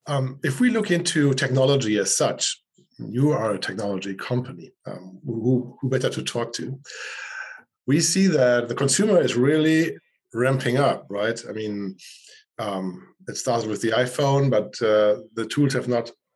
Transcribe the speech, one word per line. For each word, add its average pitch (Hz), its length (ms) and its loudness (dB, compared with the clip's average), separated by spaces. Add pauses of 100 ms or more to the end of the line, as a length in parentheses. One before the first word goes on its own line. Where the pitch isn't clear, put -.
Um, 135 380 -2
if 139 160 -2
we 247 100 6
look 220 220 0
into 160 420 2
technology 131 640 2
as 98 180 0
such, - 460 -2 (380)
you 120 320 0
are 110 200 0
a 95 80 -4
technology 98 540 -6
company, 98 580 -6 (140)
um, 92 400 -14
who, 123 560 0
who 131 80 -4
better 131 200 0
to - 140 -6
talk 117 300 -6
to? 135 260 -8 (1080)
We 143 140 2
see 190 280 2
that 123 400 4
the 117 80 -4
consumer 185 440 2
is 131 160 2
really 156 600 2 (360)
ramping 127 440 0
up, 139 320 0
right? 101 380 -2
I 107 40 -8
mean, 104 460 -6 (640)
um, 95 540 -6 (140)
it 104 80 -8
started 117 340 -2
with 104 120 -4
the 113 100 0
iPhone, 139 580 2
but, 107 320 0
uh, 107 400 4 (120)
the 113 120 -4
tools 139 280 2
have 120 140 -2
not, 120 220 -2 (260)